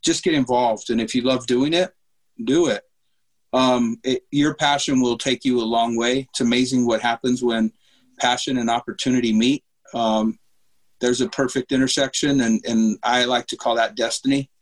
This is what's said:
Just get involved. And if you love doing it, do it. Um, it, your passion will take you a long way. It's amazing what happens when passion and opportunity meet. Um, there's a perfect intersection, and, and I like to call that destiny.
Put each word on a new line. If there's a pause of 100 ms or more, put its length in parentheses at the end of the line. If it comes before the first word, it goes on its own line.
Just
get
involved.
And
if
you
love
doing
it, (540)
do
it. (680)
Um,
it,
your
passion
will
take
you
a
long
way.
It's
amazing
what
happens
when (460)
passion
and
opportunity
meet. (300)
Um, (600)
there's
a
perfect
intersection,
and,
and
I
like
to
call
that
destiny. (120)